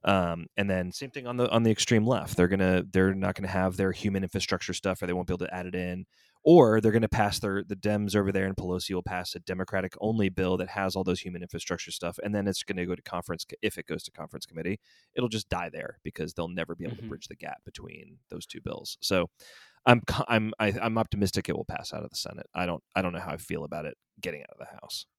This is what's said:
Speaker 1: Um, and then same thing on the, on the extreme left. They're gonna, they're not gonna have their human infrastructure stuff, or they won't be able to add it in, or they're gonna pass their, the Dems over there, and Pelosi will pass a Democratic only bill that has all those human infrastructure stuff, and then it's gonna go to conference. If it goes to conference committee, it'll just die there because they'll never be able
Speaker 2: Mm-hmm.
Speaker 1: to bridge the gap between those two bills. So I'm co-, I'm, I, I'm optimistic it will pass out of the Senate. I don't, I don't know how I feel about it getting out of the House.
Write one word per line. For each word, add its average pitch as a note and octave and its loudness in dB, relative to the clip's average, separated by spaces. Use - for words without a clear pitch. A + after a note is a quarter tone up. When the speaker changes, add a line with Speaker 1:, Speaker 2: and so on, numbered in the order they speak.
Speaker 1:
Um, E2+ 2
and G2+ 0
then F2+ 0
same C3 -10
thing B2+ -10
on B2 -4
the, B2 2
on A#2 4
the A2+ 8
extreme G#2+ 4
left. G2 0
They're F2+ 6
gonna, F#2 4
they're F#2+ 4
not F#2+ -2
gonna G2 -6
have F#2+ 0
their F#2+ 2
human G2 -2
infrastructure F#2 -2
stuff, F#2 -4
or F2+ -4
they F2+ 0
won't F2+ -2
be F#2 0
able F2+ -2
to F2 -8
add F2+ -6
it F#2 -8
in, F2+ -4
or A#2+ 10
they're G#2+ 6
gonna A2+ 4
pass G#2 2
their, G2 -2
the G2 -8
Dems G#2 0
over G2 4
there, F#2+ 0
and F#2+ -2
Pelosi F2+ -4
will F2+ -2
pass F2+ -6
a F2 -10
Democratic F#2 -4
only A2 2
bill F#2 2
that F2+ -2
has G2 0
all F#2+ 0
those F2+ 0
human F2 -10
infrastructure F2 -8
stuff, - -8
and G#2 -2
then G2+ 0
it's - -2
gonna F2+ -4
go F2+ -2
to F2 -20
conference. F2 -8
If - -2
it E2 -12
goes D#2+ -6
to - -16
conference - -12
committee, E2 -6
it'll B2 0
just G#2+ -4
die F2 -4
there - -10
because - -6
they'll E2+ -4
never E2+ -6
be E2+ -10
able A#2 -6
Speaker 2:
Mm-hmm. A#2 -12
Speaker 1:
to G#2+ -10
bridge - -12
the - -16
gap - -12
between D#2 -18
those - -12
two - -16
bills. - -10
So F2+ 2
I'm A#2+ 8
co-, - -2
I'm, A2 2
I, G#2 4
I'm A2+ 0
optimistic G2+ 0
it D#2 -2
will D#2 -4
pass - -8
out D2+ -8
of - -10
the - -12
Senate. - -10
I F2+ -2
don't, F2 -4
I F#2+ 0
don't F2+ 0
know E2+ -6
how E2 -8
I D2 -6
feel D#2 -6
about D2+ -8
it C#2 -10
getting D2+ -8
out - -20
of - -20
the - -14
House. - -12